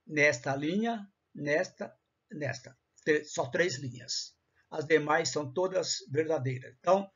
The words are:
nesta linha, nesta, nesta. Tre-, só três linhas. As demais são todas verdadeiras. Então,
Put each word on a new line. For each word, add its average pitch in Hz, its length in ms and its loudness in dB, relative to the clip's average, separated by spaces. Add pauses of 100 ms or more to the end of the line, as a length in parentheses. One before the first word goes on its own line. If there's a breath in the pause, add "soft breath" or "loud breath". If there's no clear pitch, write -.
nesta 143 500 2
linha, 202 520 -2 (260)
nesta, 147 640 -2 (360)
nesta. - 460 -8 (260)
Tre-, 151 200 4
só 147 260 -4
três 170 280 0
linhas. - 580 -10 (340)
As 156 160 -6
demais 156 440 4
são 143 240 -4
todas 185 460 -2 (100)
verdadeiras. 135 680 -2
Então, 196 360 4